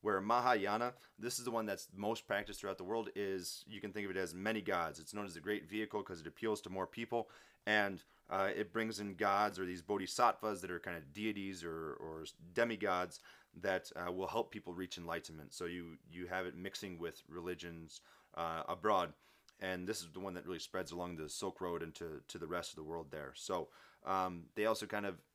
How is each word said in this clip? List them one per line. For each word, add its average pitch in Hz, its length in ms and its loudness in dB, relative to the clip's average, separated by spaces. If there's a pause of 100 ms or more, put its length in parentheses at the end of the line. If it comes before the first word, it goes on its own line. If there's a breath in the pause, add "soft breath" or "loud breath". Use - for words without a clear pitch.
Where 98 200 4
Mahayana, 117 720 6 (240 loud breath)
this 120 220 -2
is 123 60 -6
the 123 60 0
one 113 140 4
that's 101 300 0
most 104 320 0
practiced 107 340 0
throughout 98 160 0
the 95 60 -6
world, 107 320 0
is 95 520 -2
you 101 140 -10
can 101 100 -4
think 101 140 -4
of 98 60 -2
it 92 60 0
as 87 180 0
many 107 260 0
gods. 85 380 2
It's 78 140 -12
known 104 120 -4
as 92 80 -8
the 82 60 -8
great 95 280 -2
vehicle 104 360 -2
'cause 87 180 -8
it 78 60 -8
appeals 110 340 0
to - 80 -8
more 95 160 0
people. 117 440 -2 (360 loud breath)
And, 101 380 4 (260 soft breath)
uh, 98 260 4
it 95 160 0
brings 110 280 0
in 101 160 -4
gods 101 420 6
or 92 80 0
these 90 160 -4
bodhisattvas 104 800 4
that 90 80 -6
are 87 100 0
kind 87 160 -4
of 73 160 -10
deities 98 520 -2
or, 80 320 -4
or 80 300 -6 (280)
demigods 95 680 4 (420 loud breath)
that, 92 340 2
uh, 87 160 -2
will 92 160 0
help 113 240 0
people 92 220 -8
reach 90 240 -4
enlightenment. 82 560 -6
So 87 120 -4
you, 85 320 -6 (140)
you 87 160 -8
have 90 180 0
it 90 100 -6
mixing 92 440 -8
with 82 280 -6
religions, 85 760 -8 (340 loud breath)
uh, 82 320 -2
abroad. 87 460 4 (460 loud breath)
And 92 280 -2
this 104 140 0
is 85 100 -10
the 87 80 -10
one 95 160 -4
that 87 100 -8
really 85 140 -4
spreads 87 320 -4
along 87 240 -2
the 78 140 -6
Silk - 320 -4
Road 85 200 0
and 80 140 -6
to, 80 320 -6
to - 100 -10
the 82 80 -4
rest 85 260 -2
of - 40 -12
the 78 80 -8
world 80 260 -6
there. 71 260 -8
So, 87 340 -2 (360 loud breath)
um, 92 380 2 (100)
they 107 120 4
also 110 200 4
kind 104 200 -2
of 95 100 -2 (200)